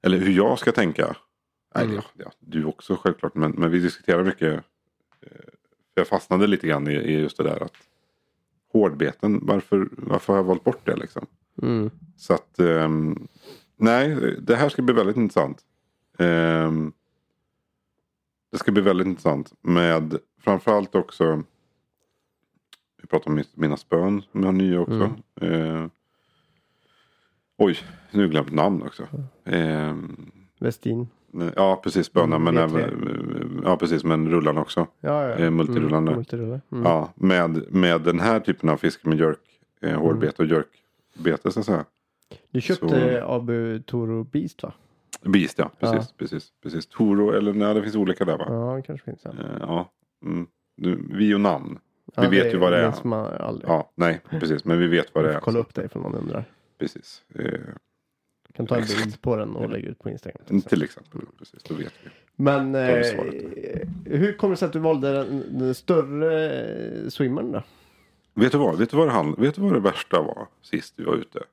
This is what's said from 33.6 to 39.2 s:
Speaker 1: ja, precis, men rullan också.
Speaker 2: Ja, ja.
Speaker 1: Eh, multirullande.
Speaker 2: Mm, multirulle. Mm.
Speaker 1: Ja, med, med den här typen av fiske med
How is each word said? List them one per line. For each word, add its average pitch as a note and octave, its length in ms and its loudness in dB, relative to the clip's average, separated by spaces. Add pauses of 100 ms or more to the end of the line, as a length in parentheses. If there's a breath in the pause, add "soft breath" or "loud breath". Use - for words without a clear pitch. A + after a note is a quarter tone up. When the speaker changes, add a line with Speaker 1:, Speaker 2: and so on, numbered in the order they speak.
Speaker 1:
ja, F#2 120 4
precis, E2 280 0
men D#2+ 260 2
rullan D#2 280 2
också. D#2+ 280 -2 (140)
Speaker 2:
Ja, D2 280 -2
ja. - 100 -4
Speaker 1:
Eh, E2 120 2
multirullande. C#3+ 600 2
Speaker 2:
Mm, - 60 0
multirulle. A#2 420 -6 (120)
Mm. A#2+ 120 -4
Speaker 1:
Ja, D#2+ 300 2
med, F2 600 2
med F2 260 4
den E2+ 200 2
här A2 200 2
typen - 280 -2
av D#2 80 2
fiske D#2+ 320 -2
med D#2 120 2